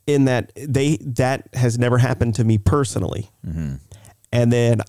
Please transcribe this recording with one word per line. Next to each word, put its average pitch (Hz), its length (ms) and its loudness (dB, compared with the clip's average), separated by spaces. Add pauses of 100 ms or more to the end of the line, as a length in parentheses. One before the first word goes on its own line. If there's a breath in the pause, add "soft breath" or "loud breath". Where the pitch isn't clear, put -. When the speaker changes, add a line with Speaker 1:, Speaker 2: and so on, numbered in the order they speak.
Speaker 1:
in 139 180 4
that 123 300 0
they, 139 460 -2
that 131 520 -4
has 120 260 0
never 123 180 2
happened 120 380 0
to 120 80 0
me 110 140 2
personally. - 720 -2 (160)
Speaker 2:
Mm-hmm. 78 300 -6 (560 loud breath)
Speaker 1:
And 120 220 2
then 117 360 2